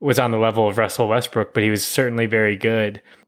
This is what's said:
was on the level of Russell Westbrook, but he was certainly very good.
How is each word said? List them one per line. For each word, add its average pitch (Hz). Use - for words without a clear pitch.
was 131
on 123
the 110
level 110
of 98
Russell 110
Westbrook, 113
but 113
he 107
was 104
certainly 117
very 107
good. 107